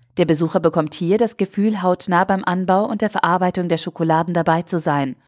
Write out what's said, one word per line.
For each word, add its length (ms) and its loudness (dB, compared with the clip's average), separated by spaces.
Der 80 2
Besucher 360 0
bekommt 340 0
hier 220 0
das 200 0
Gefühl, 460 -2
hautnah 420 2
beim 200 0
Anbau 420 0
und 160 -6
der 80 0
Verarbeitung 580 0
der 100 0
Schokoladen 560 0
dabei 280 0
zu 160 -4
sein 380 -2